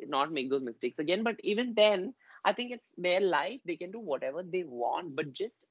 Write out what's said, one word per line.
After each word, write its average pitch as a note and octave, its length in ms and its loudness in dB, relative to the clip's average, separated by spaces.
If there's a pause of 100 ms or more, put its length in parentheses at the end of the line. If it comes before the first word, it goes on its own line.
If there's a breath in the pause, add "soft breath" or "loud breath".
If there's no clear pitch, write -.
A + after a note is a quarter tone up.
not D3+ 240 0
make C3 180 -2
those C3+ 140 2
mistakes A#2+ 360 -4
again. F3 240 2
But A3+ 200 0
even A3+ 320 0
then, G#3 380 4 (300 loud breath)
I G3+ 100 4
think B3 180 -4
it's - 260 -14
their F3+ 240 4
life. F#3 440 2
They E3+ 100 -2
can F3 160 -10
do A3+ 80 -10
whatever C#3+ 440 -4
they F3+ 200 -4
want, C3+ 520 -4
but D3+ 180 -4
just G#3 220 -6 (160)